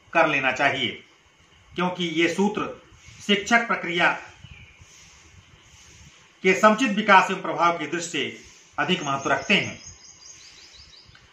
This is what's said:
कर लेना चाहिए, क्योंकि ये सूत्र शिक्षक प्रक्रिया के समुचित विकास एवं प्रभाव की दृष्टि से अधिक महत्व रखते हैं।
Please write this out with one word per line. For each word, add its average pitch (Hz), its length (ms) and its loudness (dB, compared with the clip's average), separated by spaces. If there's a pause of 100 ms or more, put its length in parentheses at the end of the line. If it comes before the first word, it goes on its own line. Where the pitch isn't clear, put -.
(140)
कर 160 140 4
लेना 135 240 0
चाहिए, 127 520 -2 (720)
क्योंकि 180 300 -2
ये 165 280 0
सूत्र 190 480 -2 (460)
शिक्षक 226 400 0
प्रक्रिया 170 440 0 (2250)
के 185 160 4
समुचित 220 300 4
विकास 202 420 4
एवं 175 100 -4
प्रभाव 165 360 0
की 156 100 -6
दृष्टि 170 220 -6
से 113 320 -6 (380)
अधिक 170 240 -2
महत्व 139 260 -4
रखते 139 240 0
हैं। 123 260 -2 (1500)